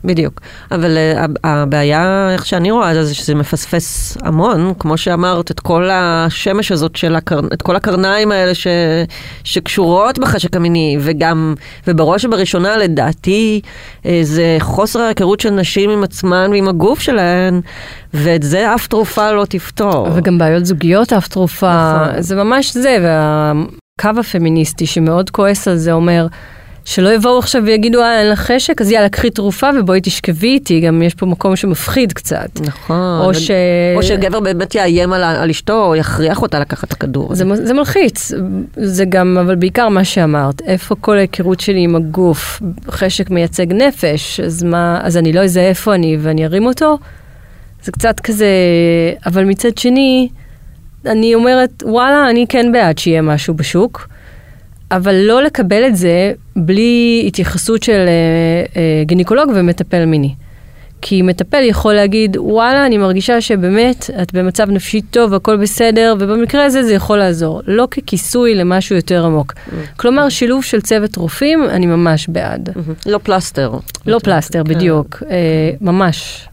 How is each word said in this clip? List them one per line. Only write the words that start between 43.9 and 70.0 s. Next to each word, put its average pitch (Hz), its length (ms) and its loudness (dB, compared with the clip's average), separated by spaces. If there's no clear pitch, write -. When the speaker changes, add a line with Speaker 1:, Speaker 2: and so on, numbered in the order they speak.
Speaker 2:
אז 170 240 -4
מה, 170 400 0
אז 170 140 0
אני 160 160 2
לא 185 100 4
אזהה 180 240 2
איפה 196 280 0
אני 160 260 2
ואני 156 240 0
ארים 190 200 0
אותו? 294 320 2
זה 190 80 -8
קצת 226 280 0
כזה, 214 280 0
אבל 185 200 0
מצד 196 320 0
שני, 254 500 2
אני 226 300 2
אומרת, 254 340 4
"וואלה, 262 440 2
אני 240 200 2
כן 240 220 2
בעד 190 260 2
שיהיה 160 240 0
משהו 156 320 0
בשוק", 175 540 -2
אבל 185 240 0
לא 220 280 4
לקבל 220 440 0
את 220 80 2
זה 180 380 2
בלי 233 720 2
התייחסות 202 560 -2
של, 233 80 0
אה, - 0 -
אה, 156 240 2
גינקולוג 180 500 2
ומטפל 175 500 0
מיני. 147 280 0
כי 190 200 0
מטפל 185 420 0
יכול 214 300 2
להגיד, 208 460 2
"וואלה, 233 460 2
אני 233 120 2
מרגישה 196 440 0
שבאמת 214 680 0
את 180 120 -4
במצב 185 380 0
נפשי 202 300 -2
טוב, 226 320 0
הכל 214 240 0
בסדר", 226 640 2
ובמקרה 233 460 0
הזה 262 180 2
זה 220 100 2
יכול 208 240 2
לעזור. 170 500 0
לא 226 240 2
ככיסוי 240 640 0
למשהו 185 400 0
יותר 170 300 0
עמוק. 151 280 0
Speaker 1:
Mm. - 180 -18
Speaker 2:
כלומר, 269 320 2